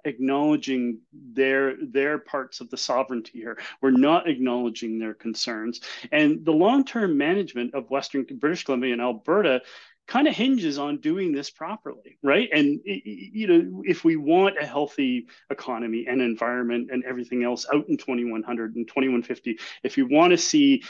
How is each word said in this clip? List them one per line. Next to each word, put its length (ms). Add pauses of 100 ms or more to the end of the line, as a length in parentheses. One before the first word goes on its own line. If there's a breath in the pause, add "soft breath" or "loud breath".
acknowledging 960 (320)
their, 500
their 360
parts 420
of 80
the 80
sovereignty 640
here. 200 (220 loud breath)
We're 120
not 360
acknowledging 720
their 160
concerns. 640 (320 loud breath)
And 320
the 80
long-term 640
management 580
of 140
Western 380 (120)
British 260
Columbia 280
and 80
Alberta 640 (460 loud breath)
kind 180
of 80
hinges 420
on 200
doing 340
this 200
properly, 720
right? 320
And, 320
y-, 220
y-, 260
you 140
know, 380
if 180
we 140
want 440
a 60
healthy 640 (220 soft breath)
economy 580
and 120
environment 720
and 140
everything 400
else 280
out 160
in 80
twenty-one 460
hundred 320
and 140
twenty-one 340
fifty, 340 (280 loud breath)
if 120
we 60
want 300
to 40
see 540